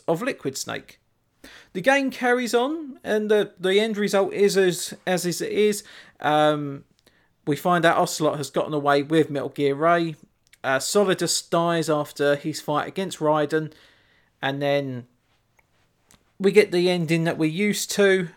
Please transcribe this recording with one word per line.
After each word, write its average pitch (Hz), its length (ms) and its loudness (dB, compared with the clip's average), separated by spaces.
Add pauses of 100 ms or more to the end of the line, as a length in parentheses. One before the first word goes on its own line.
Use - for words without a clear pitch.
of 165 140 0
Liquid 165 380 -6
Snake. - 420 -12 (720)
The 185 80 -8
game 269 300 2
carries 247 440 0
on, 277 480 -2
and 214 280 -2
the, 208 280 2
the 190 220 2
end 220 160 0
result 196 380 0
is 190 240 2
as, 185 360 0 (120)
as 180 180 0
is 175 160 -4
it 165 120 -6
is. 208 300 2 (380)
Um, 147 640 0 (600)
we 147 100 0
find 175 300 2
out 170 100 4
Ocelot 156 400 0
has 143 140 -8
gotten 151 240 -2
away 143 280 2
with 151 280 2
Metal 135 180 -4
Gear 143 260 0
Ray. 165 420 0 (460)
Uh, 131 160 0
Solidus 185 720 0
dies 170 400 0
after 147 480 0
his 147 240 -8
fight 147 260 -4
against 190 320 -8
Raiden, 151 540 0 (720)
and 139 180 -4
then 139 460 -2 (1300)
we 196 140 2
get 202 200 6
the 175 180 2
ending 165 340 0
that 165 140 -2
we're 156 120 0
used 202 420 -2
to. 190 440 2